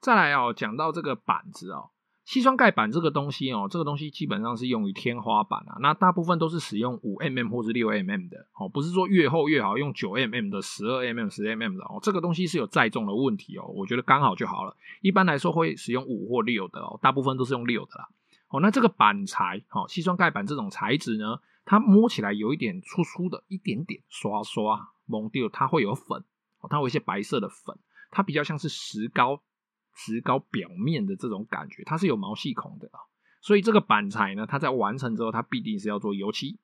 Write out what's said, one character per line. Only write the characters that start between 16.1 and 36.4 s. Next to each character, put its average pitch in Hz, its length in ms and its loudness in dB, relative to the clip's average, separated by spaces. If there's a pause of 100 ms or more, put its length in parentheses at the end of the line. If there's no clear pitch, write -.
或 117 160 2
六 107 240 0
的 - 120 -14
哦， - 220 -12
大 131 100 4
部 135 120 0
分 131 140 2
都 127 60 2
是 127 100 -2
用 120 120 -4
六 117 200 0
的 - 100 -20
啦。 - 120 -16 (420)
哦， 135 120 -2
那 196 80 6
这 262 100 2
个 240 80 6
板 101 380 4
材， 92 460 -2
哦， 104 160 -4
硒 - 160 -6
酸 180 120 0
钙 180 140 4
板 107 160 -4
这 143 100 -4
种 110 140 -4
材 104 260 -2
质 120 220 -2
呢， 107 220 -6 (260)
它 202 140 6
摸 220 280 8
起 - 140 -2
来 104 120 -2
有 107 200 -2
一 156 40 -2
点 98 240 -4
粗 - 220 -4
粗 180 260 -6
的， - 180 -10
一 190 100 -10
点 180 260 -4
点 - 160 -10 (100)
刷 107 340 -6
刷 107 480 -2 (160)
蒙 107 220 -6
掉， 120 200 -2
它 - 160 -2
会 151 160 2
有 107 140 -2
粉， - 280 -10 (360)
哦， - 100 -18
它 147 80 0
会 147 60 0
有 131 40 0
一 123 40 -2
些 143 80 0
白 101 240 -4
色 135 160 -2
的 101 100 -4
粉， - 260 -16 (360)
它 - 100 0
比 190 100 2
较 147 120 0
像 151 140 -6
是 160 100 -6
石 - 420 -8
膏， 131 340 0 (500)
石 110 260 -6
膏 135 200 0
表 - 280 -6 (160)
面 139 220 0
的 98 100 -4
这 123 140 -6
种 104 180 -6
感 - 220 -8
觉， - 160 -18
它 151 100 -4
是 175 120 2
有 127 100 2
毛 98 160 -6
细 127 220 -6
孔 - 240 -10
的 - 80 -18
啊。 - 100 -20 (440)
所 208 140 4
以 208 60 6
这 214 100 2
个 208 80 10
板 104 300 2
材 101 240 -2
呢， 104 140 -6
它 143 100 -4
在 139 140 0
完 117 260 0
成 123 180 -4
之 104 60 -2
后， 113 100 -2
它 113 120 -2
必 120 180 -6
定 104 180 -4
是 104 100 -6
要 104 100 -2
做 101 160 -4
油 98 160 -4
漆 143 320 -6